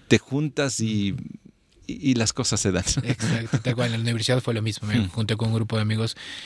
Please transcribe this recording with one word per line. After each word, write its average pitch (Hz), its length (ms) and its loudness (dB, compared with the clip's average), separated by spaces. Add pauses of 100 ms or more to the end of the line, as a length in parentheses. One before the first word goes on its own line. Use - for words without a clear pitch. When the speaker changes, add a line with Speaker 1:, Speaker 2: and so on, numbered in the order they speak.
Speaker 1:
te 113 100 8
juntas 139 640 -2
y, 104 320 0
Speaker 2:
Ujú. - 80 -6 (640)
Speaker 1:
y, - 240 0
y - 40 6
las 113 180 2
cosas 117 260 0
se 98 140 2
dan. 92 100 2
<laughs> - 200 -2
Speaker 2:
Exacto, 113 580 -2
tal 120 140 0
cual. 120 180 0
En - 0 -
la 113 100 -2
universidad 117 380 0
fue 120 120 -2
lo 110 80 -2
mismo. 107 280 -4
Me 117 100 4
Speaker 1:
Hmm. 98 80 2
Speaker 2:
junté 110 300 -2
con 113 100 0
un 113 80 0
grupo 113 220 0
de 107 60 2
amigos 110 340 0 (280)